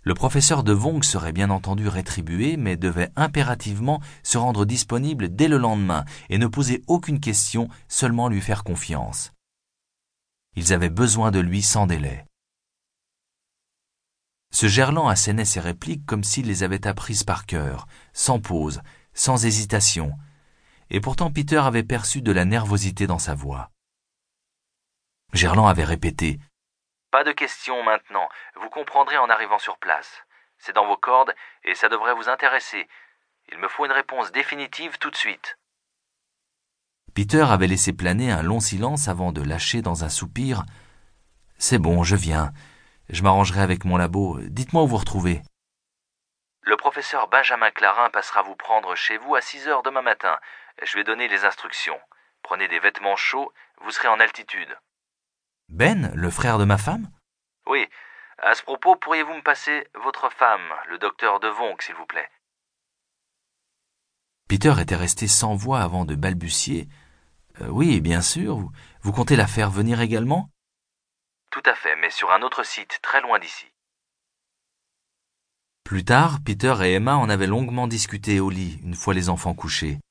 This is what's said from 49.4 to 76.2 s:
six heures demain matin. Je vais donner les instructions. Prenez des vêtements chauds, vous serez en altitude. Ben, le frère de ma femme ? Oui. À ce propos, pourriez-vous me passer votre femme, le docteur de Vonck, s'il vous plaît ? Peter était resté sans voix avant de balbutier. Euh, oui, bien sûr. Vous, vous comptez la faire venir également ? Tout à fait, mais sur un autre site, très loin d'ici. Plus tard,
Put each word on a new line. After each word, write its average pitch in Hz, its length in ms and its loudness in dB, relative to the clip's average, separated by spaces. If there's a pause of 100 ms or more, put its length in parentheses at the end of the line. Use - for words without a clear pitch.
six 139 260 -10
heures 139 160 0
demain 135 180 -2
matin. 101 360 0 (460)
Je 87 140 -4
vais 104 60 -2
donner 113 240 -2
les 98 160 0
instructions. - 560 -2 (420)
Prenez 95 260 -4
des 85 120 -4
vêtements 98 360 0
chauds, 135 360 -4 (320)
vous - 80 -10
serez - 160 -2
en 110 120 4
altitude. 98 560 -2 (920)
Ben, 127 460 2
le 87 140 0
frère 117 280 0
de 104 80 4
ma 101 120 6
femme ? 190 340 -4 (560)
Oui. 127 180 0 (560)
À 110 140 4
ce - 80 -10
propos, 175 320 2
pourriez-vous 156 400 -4
me 147 80 -14
passer 147 440 -2 (160)
votre 127 280 -2
femme, 110 300 4 (280)
le 87 80 -8
docteur 101 420 0
de 107 80 -2
Vonck, 107 340 -4
s'il 90 140 -10
vous 80 100 -14
plaît ? 80 240 -8 (2250)
Peter 101 320 4
était 85 160 0
resté 87 320 -2
sans 107 280 2
voix 120 260 -2
avant 90 240 -2
de 76 100 -4
balbutier. 87 720 -4 (720)
Euh, - 60 -8
oui, 117 340 2
bien 85 200 2
sûr. 170 360 -2
Vous, 92 140 -8 (300)
vous 101 100 -2
comptez 123 240 2
la 107 120 4
faire 107 240 0
venir 113 300 0
également ? 117 480 0 (1040)
Tout - 140 -8
à 127 100 4
fait, 78 220 -2
mais 85 120 -2
sur 92 220 -2
un 95 100 4
autre 123 240 -4
site, - 360 -10
très 135 200 0
loin 117 180 0
d'ici. - 280 -12 (2250)
Plus 95 200 -4
tard, 143 400 4